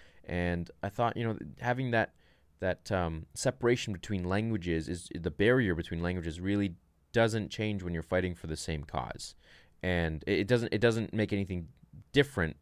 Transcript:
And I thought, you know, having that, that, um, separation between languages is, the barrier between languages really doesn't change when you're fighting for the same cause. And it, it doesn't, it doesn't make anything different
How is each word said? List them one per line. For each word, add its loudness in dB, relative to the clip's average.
And -2
I -2
thought, 0
you -2
know, -2
having -2
that, 4
that, -2
um, 0
separation 2
between -4
languages 0
is, -8
the -4
barrier 4
between -4
languages -4
really 0
doesn't 2
change -4
when -4
you're -2
fighting 0
for -12
the -4
same -4
cause. -8
And 0
it, 2
it 0
doesn't, 2
it 2
doesn't 2
make 0
anything -2
different 2